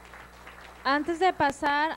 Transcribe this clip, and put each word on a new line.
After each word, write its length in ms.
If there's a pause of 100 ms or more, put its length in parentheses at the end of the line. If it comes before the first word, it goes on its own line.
(840)
Antes 360
de 120
pasar 640